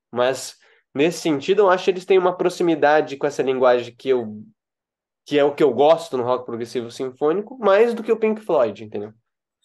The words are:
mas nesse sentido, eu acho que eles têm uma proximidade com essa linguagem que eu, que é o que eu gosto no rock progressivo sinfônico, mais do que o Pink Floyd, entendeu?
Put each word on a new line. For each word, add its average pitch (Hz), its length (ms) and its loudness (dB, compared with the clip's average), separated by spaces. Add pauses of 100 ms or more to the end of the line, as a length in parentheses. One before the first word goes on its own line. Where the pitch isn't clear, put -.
(120)
mas 123 460 -4 (360)
nesse 165 260 0
sentido, 170 420 0
eu 196 80 4
acho 180 160 0
que 202 60 0
eles 180 140 -4
têm 190 120 4
uma 180 180 2
proximidade 151 800 0
com 147 100 -6
essa 143 160 -4
linguagem 123 540 0
que - 140 -6
eu, 110 340 -2 (840)
que 143 140 0
é 139 60 4
o - 100 0
que 165 80 0
eu 131 100 4
gosto 147 440 2
no 120 60 -2
rock 123 220 -2
progressivo 117 460 -8
sinfônico, 156 680 -4
mais 220 360 4
do 220 100 -8
que 226 80 0
o 220 80 0
Pink 220 220 -2
Floyd, 113 420 0
entendeu? 107 300 -10 (520)